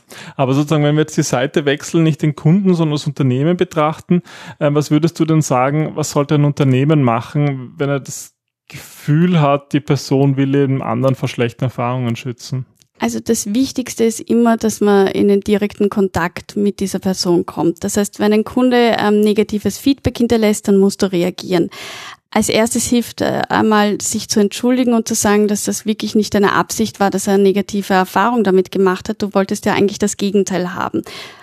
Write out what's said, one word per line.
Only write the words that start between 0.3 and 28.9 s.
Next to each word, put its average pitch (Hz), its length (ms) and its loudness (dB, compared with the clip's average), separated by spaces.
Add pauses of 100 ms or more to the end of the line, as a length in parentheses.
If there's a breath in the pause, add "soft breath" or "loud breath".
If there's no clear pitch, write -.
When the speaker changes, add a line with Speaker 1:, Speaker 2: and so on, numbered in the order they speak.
Speaker 1:
aber 135 180 2
sozusagen, 147 300 2
wenn 147 100 2
wir 156 80 2
jetzt 151 140 -4
die 156 80 2
Seite 143 400 -2
wechseln, 147 400 0
nicht 156 180 0
den 156 140 0
Kunden, 185 380 4
sondern 160 200 0
das 147 140 -4
Unternehmen 139 480 0
betrachten, 170 640 0 (380 loud breath)
äh, 147 120 2
was 147 200 0
würdest 156 260 0
du 165 60 2
denn 156 180 2
sagen, 143 540 0
was 147 160 -4
sollte 147 240 0
ein 147 80 4
Unternehmen 143 580 2
machen, 127 720 -2
wenn 143 120 -4
er 143 100 -2
das - 360 -14 (340)
Gefühl 160 720 0
hat, 143 320 0
die 143 80 2
Person 139 560 0
will 135 160 0
den 135 280 2
anderen 127 360 0
vor 127 120 -4
schlechten 120 360 -4
Erfahrungen 123 500 -2
schützen? 127 520 -8 (340)
Speaker 2:
Also 233 180 -4
das 226 340 -2
Wichtigste 254 520 -2
ist 226 160 -2
immer, 226 360 2
dass 214 240 -2
man 202 280 4
in 202 180 0
den 202 140 4
direkten 208 500 -2
Kontakt 185 680 -4
mit 202 220 -2
dieser 190 220 -4
Person 185 440 0
kommt. - 380 -4
Das 202 140 -4
heißt, 202 240 -2
wenn 208 120 2
ein 214 120 2
Kunde, 240 520 2
ähm, 208 240 2
negatives 208 560 0
Feedback 262 420 -2
hinterlässt, 226 500 2
dann 196 100 6
musst 196 240 2
du 190 80 0
reagieren. 180 580 -2 (640 loud breath)
Als 214 180 0
erstes 226 380 0
hilft, - 340 -2
äh, - 280 -2
einmal, 208 520 0
sich - 280 -6
zu - 120 0
entschuldigen 247 540 0
und 226 120 0
zu 226 80 -4
sagen, 208 320 2
dass 208 180 -2
das 202 220 -6
wirklich 214 280 -4
nicht 208 200 0
deine 202 180 2
Absicht - 460 -2
war, 196 120 2
dass 190 160 -4
er 202 80 2
eine 196 80 4
negative 196 520 0
Erfahrung 202 500 0
damit 185 280 2
gemacht 190 360 0